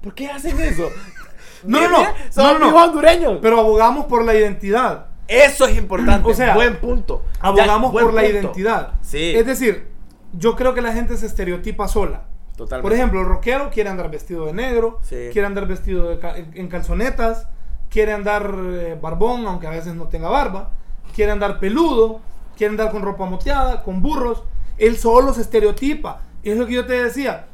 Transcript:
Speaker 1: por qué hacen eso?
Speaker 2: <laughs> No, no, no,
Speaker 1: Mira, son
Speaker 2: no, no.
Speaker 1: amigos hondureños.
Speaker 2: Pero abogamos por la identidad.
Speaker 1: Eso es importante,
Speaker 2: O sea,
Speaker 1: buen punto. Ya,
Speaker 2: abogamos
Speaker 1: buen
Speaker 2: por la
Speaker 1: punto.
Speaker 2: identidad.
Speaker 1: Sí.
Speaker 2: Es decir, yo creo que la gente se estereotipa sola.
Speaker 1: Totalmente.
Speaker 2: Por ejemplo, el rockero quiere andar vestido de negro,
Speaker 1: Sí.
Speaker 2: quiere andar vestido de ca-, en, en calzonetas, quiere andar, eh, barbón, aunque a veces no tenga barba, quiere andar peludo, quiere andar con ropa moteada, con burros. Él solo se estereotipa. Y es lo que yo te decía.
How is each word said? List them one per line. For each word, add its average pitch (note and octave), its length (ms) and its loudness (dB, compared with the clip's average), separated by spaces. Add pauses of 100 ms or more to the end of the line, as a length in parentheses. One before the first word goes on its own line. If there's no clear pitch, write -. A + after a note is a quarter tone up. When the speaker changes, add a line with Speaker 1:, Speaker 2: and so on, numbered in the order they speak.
Speaker 1:
por G#3 140 -14
qué C#4 160 -12
hacen C#4+ 280 -4
eso? E3+ 360 0
Speaker 2:
<laughs> - 40 -10 (640)
No, A#3+ 180 2
no, F4 80 4
no, F4 80 4
Speaker 1:
Mira, G4 160 2 (160)
son C4+ 160 4
Speaker 2:
no, C#4+ 140 6
no. D4 60 4
Speaker 1:
amigos D#4+ 240 8
hondureños. D#4 520 4
Speaker 2:
Pero A3+ 180 4
abogamos A3 460 4
por A#3 180 0
la A3+ 120 2
identidad. G3+ 720 0 (200)
Speaker 1:
Eso C4+ 380 6
es A3 100 6
importante, G#3 540 4
Speaker 2:
O G#3+ 60 4
sea, A3+ 180 4
Speaker 1:
buen A3+ 220 4
punto. - 480 0 (180)
Ya, F#3 80 0
Speaker 2:
abogamos G#3+ 420 4
Speaker 1:
buen A3+ 140 2
Speaker 2:
por A3 80 2
la A3 80 4
Speaker 1:
punto. G#3 160 2
Speaker 2:
identidad. F#3+ 540 -2 (100)
Speaker 1:
Sí. D#3+ 340 -2
Speaker 2:
Es A3+ 120 4
decir, A#3+ 400 -2 (460)
yo A3 220 0
creo B3+ 200 0
que B3 60 -2
la A#3 120 -4
gente A#3+ 240 -2
se A3 80 0
estereotipa F#3 600 -4
sola. F#3+ 340 0 (340)
Speaker 1:
Totalmente. - 280 -8
Speaker 2:
Por - 100 0
ejemplo, A3 280 2
el F#3 40 0
rockero C4 460 0
quiere G3+ 180 -2
andar F3 220 -8
vestido D#3+ 340 -10
de D#3 80 -6
negro, A3+ 480 -4
Speaker 1:
Sí. A#2+ 320 -6
Speaker 2:
quiere G3+ 140 0
andar G3 180 -6
vestido F3+ 440 0
de E3+ 100 -4
ca-, F#3+ 180 -2
en, D#3+ 160 -12
en F3+ 140 -10
calzonetas, A3 800 -2 (420)
quiere G#3+ 240 0
andar, G3+ 420 -4
eh, F3 460 -8
barbón, G#3 460 -2
aunque F3 180 -6
a - 60 -8
veces E3 240 -10
no E3 120 -6
tenga E3 220 -4
barba, G#3 400 -2 (460)
quiere G#3 160 0
andar G3+ 280 -2
peludo, A3+ 600 0 (360)
quiere G#3 180 -2
andar G#3+ 180 -2
con G#3 100 -6
ropa G3 240 -6
moteada, B3+ 560 2
con F#3 220 0
burros. A#3+ 400 0 (340)
Él A3+ 200 4
solo B3 360 4
se A3+ 80 -2
estereotipa. G#3 800 0 (220)
Y G#3 80 -4
es A3 60 -2
lo A#3+ 100 -2
que A#3+ 60 -6
yo B3 120 -2
te B3 200 -2
decía. A#3+ 480 -6